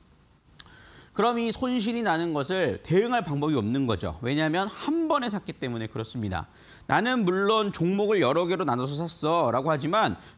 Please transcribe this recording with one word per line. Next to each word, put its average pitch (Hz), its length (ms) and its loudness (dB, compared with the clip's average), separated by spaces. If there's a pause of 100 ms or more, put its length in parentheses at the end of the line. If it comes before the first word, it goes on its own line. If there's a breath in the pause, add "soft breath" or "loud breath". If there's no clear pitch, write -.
(1120 loud breath)
그럼 233 260 2
이 233 120 0
손실이 240 500 -2
나는 170 320 0
것을 143 500 0
대응할 226 400 2
방법이 147 320 -2
없는 123 300 0
거죠. 92 360 -2
왜냐하면 156 460 0
한 311 400 -2
번에 277 220 0
샀기 208 240 -8
때문에 117 340 -6
그렇습니다. 107 600 -6 (400 loud breath)
"나는 233 360 2
물론 196 480 2
종목을 202 500 2
여러 151 260 2
개로 180 180 0
나눠서 131 300 -2
샀어"라고 156 760 0
하지만 151 440 0 (220 loud breath)